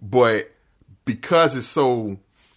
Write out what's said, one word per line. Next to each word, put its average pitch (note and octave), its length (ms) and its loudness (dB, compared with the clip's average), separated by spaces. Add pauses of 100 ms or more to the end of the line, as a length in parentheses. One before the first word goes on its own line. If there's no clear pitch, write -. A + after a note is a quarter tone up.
but A2+ 480 2 (560)
because E3 500 0
it's A#2+ 100 -6
so A#2 520 -2 (380)